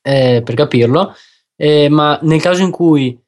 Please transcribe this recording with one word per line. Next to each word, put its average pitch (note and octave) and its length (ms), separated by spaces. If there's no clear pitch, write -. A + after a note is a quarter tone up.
eh, B2+ 420
per A#2+ 120
capirlo. C#3+ 580
Eh, D3+ 320
ma D3 360
nel D#3 180
caso F3+ 220
in F3+ 80
cui D3 440